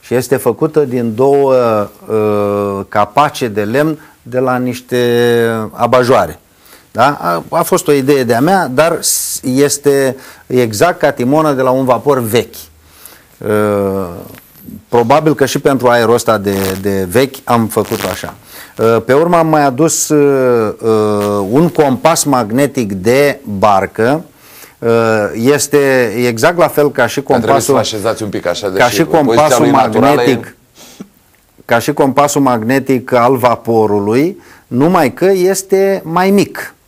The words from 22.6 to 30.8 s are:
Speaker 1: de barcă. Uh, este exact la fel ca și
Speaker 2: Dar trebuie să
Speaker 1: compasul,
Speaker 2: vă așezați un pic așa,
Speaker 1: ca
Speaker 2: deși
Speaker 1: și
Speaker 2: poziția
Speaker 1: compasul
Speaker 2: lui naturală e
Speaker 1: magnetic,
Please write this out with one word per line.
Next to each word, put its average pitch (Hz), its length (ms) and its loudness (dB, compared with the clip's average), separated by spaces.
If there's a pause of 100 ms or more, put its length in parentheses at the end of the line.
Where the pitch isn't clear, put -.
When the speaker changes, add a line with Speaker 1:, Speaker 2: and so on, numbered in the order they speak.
Speaker 1:
de 123 460 0 (200)
barcă. 107 680 0 (540)
Uh, 117 120 -2 (440)
este 131 800 2 (140)
exact 123 320 0
la 160 100 4
fel 147 220 2
ca 123 160 0
și 131 220 -4
Speaker 2:
Dar 135 100 2
trebuie 123 220 0
să 139 120 -2
Speaker 1:
compasul, - 20 4
Speaker 2:
vă 127 60 2
așezați 107 420 -4
un 107 60 -8
pic 95 180 -6
așa, 87 200 -4
Speaker 1:
ca 92 60 -4
Speaker 2:
deși 117 220 2
Speaker 1:
și 170 100 2
Speaker 2:
poziția 160 140 0
Speaker 1:
compasul 143 440 2
Speaker 2:
lui 143 80 2
naturală 123 420 2
e 151 120 2
Speaker 1:
magnetic, - 320 -2 (1080)